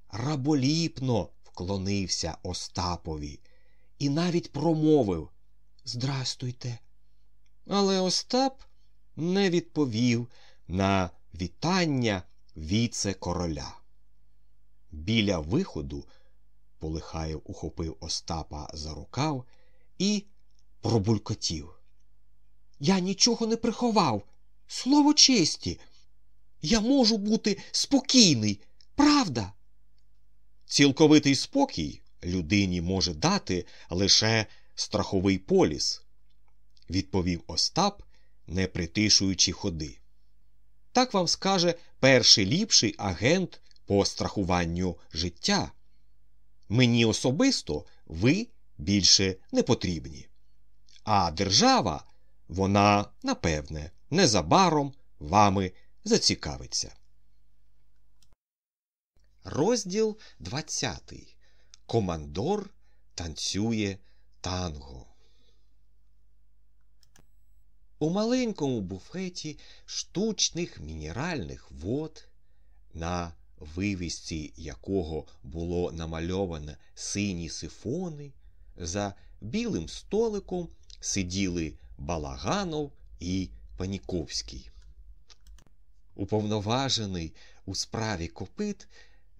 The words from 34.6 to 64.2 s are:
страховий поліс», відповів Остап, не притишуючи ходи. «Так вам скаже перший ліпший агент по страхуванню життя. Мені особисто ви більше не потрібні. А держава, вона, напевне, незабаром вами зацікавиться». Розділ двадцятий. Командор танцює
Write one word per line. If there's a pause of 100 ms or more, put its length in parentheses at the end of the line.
страховий
поліс», (880)
відповів
Остап, (440)
не
притишуючи
ходи. (960)
«Так
вам
скаже (260)
перший
ліпший
агент (260)
по
страхуванню (140)
життя. (960)
Мені
особисто (200)
ви (300)
більше (160)
не
потрібні. (760)
А
держава, (440)
вона, (120)
напевне, (200)
незабаром (240)
вами (320)
зацікавиться». (2500)
Розділ (200)
двадцятий. (500)
Командор (440)
танцює (440)